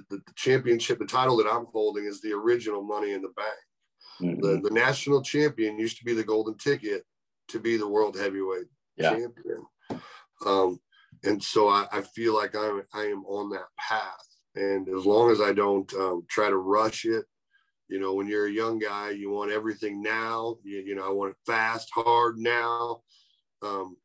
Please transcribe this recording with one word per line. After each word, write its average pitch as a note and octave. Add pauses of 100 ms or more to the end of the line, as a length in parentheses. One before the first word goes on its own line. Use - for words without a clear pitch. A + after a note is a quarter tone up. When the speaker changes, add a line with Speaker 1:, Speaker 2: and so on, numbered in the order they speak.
Speaker 1:
the, G2+
the -
championship, B2
the G#2+
title B2+
that G#2+
I'm A#2
holding G#2
is G2+
the G#2+
original G#2+
Money G#2
in F#2+
the F#2+
Bank. - (640)
Speaker 2:
Mm-hmm. E2+
Speaker 1:
The, G2 (100)
the G#2+
national C3
champion A#2+
used A2+
to A2+
be A#2
the A2
golden G#2+
ticket G#2+ (440)
to A#2
be A2+
the G#2
World G#2
Heavyweight F#2+ (300)
Speaker 2:
Yeah. -
Speaker 1:
Champion. A#2 (800)
Um, F#2+ (460)
and G2+
so G#2+
I, G2+
I G#2
feel A2+
like G#2
I'm, G#2 (100)
I G#2+
am G2+
on G2+
that F#2 (100)
path. G#2 (280)
And G2
as F#2+
long A2+
as G#2
I G2+
don't, G2+
um, F#2
try G#2
to F#2+
rush G#2
it, A2 (640)
you F#2+
know, F#2+
when G2
you're G#2
a G2+
young A2+
guy, G#2
you G2+
want G2+
everything G#2+
now. A2+
You, G2+
you G2
know, F#2+
I -
want G2
it - (100)
fast, A2+
hard A#2
now. A#2 (640)
Um, F#2+